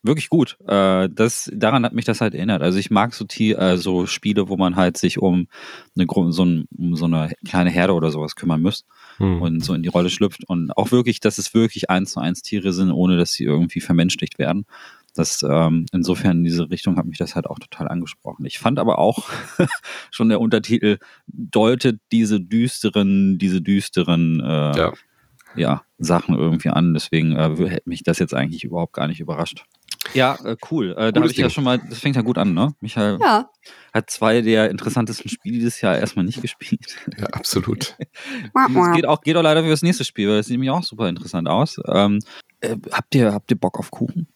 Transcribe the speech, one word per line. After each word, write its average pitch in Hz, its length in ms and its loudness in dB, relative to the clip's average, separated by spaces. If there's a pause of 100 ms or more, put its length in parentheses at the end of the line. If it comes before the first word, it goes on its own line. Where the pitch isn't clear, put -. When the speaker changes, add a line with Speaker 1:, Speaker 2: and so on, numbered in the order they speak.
Speaker 1:
wirklich 151 280 0
gut. 165 260 2 (100)
Äh, 95 460 2
das, - 420 0
daran 117 300 2
hat - 80 -2
mich 113 140 -4
das 113 160 -2
halt 107 120 -2
erinnert. 92 280 -2
Also 92 160 2
ich 101 120 -4
mag 110 220 2
so 110 140 -10
Ti-, 107 260 0
äh, 92 240 2
so 90 300 0
Spiele, 101 420 -2
wo 95 80 -2
man 90 200 2
halt 90 200 2
sich - 240 0
um 90 260 2 (480)
eine 90 120 2
Gru-, 87 260 2
so 87 140 2
ein, 82 180 2 (100)
um 85 220 -2
so 82 80 -2
eine 80 300 0 (120)
kleine 90 220 0
Herde 87 240 2
oder 82 180 2
sowas 76 240 -6
kümmern 80 280 0
muss. 101 240 -2 (320)
Speaker 2:
Hm. 95 240 2
Speaker 1:
und 82 220 0
so 90 100 -2
in 85 80 -2
die 82 60 -2
Rolle 90 220 0
schlüpft - 380 -2
und 85 280 -2
auch 107 140 0
wirklich, 120 300 2
dass - 180 0
es - 160 -8
wirklich - 360 0
eins 92 220 0
zu - 80 -6
eins 82 220 -4
Tiere 95 300 -4
sind, 90 180 2
ohne 90 260 2
dass 85 160 2
sie - 120 -4
irgendwie 80 360 0
vermenschlicht - 580 0
werden. 95 280 -2 (500)
Das, - 320 -2
ähm, 82 440 2
insofern 87 460 2
in 85 60 2
diese 85 260 0
Richtung 90 260 -2
hat 85 100 -2
mich 80 120 -10
das - 180 -6
halt 82 100 -4
auch - 140 -10
total - 260 -10
angesprochen. - 600 -8
Ich - 120 -10
fand 135 220 0
aber - 180 2
auch 101 300 0 (300)
<laughs> - 520 -4
schon 113 180 0
der 107 120 2
Untertitel 110 580 2 (300)
deutet 117 720 0 (120)
diese 110 280 2
düsteren, 98 1000 2
diese 92 240 2
düsteren, 85 800 0
äh, 73 380 0
Speaker 2:
Ja. 80 140 2 (640)
Speaker 1:
ja, - 280 0 (160)
Sachen 82 380 0
irgendwie 80 340 0
an. 82 240 4
Deswegen, 80 420 0
äh, 78 220 2
w-, 90 100 0
hätte 90 200 -6
mich 85 140 -8
das 82 160 0
jetzt 82 160 0
eigentlich 76 300 -4
überhaupt 85 280 -6
gar - 140 -4
nicht 80 140 -6
überrascht. 80 440 -6 (480)
Ja, 131 320 2
äh, 113 120 -6 (140)
cool. 123 200 0
Äh, - 40 -8
da 110 180 0
Speaker 2:
Cooles - 100 4
Speaker 1:
hab 165 80 4
ich 123 80 -6
ja 135 80 2
Speaker 2:
Ding. - 80 0
Speaker 1:
schon 143 100 -2
mal, 127 140 2
das - 200 -10
fängt 139 180 -2
ja 120 60 0
gut 117 140 0
an, 98 160 2
ne? 123 280 0
Michael 104 420 -2
Speaker 3:
Ja. 247 260 2 (460)
Speaker 1:
hat - 160 -2
zwei 110 320 2
der 110 280 4
interessantesten - 600 -4
Spiele - 280 -8
dieses 117 220 -2
Jahr 95 160 2
erstmal 95 300 -2
nicht - 160 -6
gespielt. - 560 -8 (180)
Speaker 2:
Ja, 107 100 -6
absolut. - 720 -4 (280)
Speaker 1:
<laughs> 240 280 -12
Speaker 3:
Wah, 262 180 4
wah. 180 200 4
Speaker 1:
Es 170 60 4
geht 156 100 2
auch, 147 160 2
geht 160 140 2
auch 170 60 4
leider 156 200 4
für 160 80 2
das 156 120 2
nächste 170 220 2
Spiel, 101 240 -2
weil 107 100 4
das 107 80 0
sieht 123 80 -2
nämlich 131 160 0
auch 170 120 0
super 110 260 -4
interessant - 400 -4
aus. 110 380 0
Ähm, 104 320 4 (420)
äh, 113 160 -4 (140)
habt - 240 -4
ihr, 117 180 6
habt 101 180 -4
ihr 117 80 4
Bock - 200 -2
auf 90 120 -8
Kuchen? - 460 -6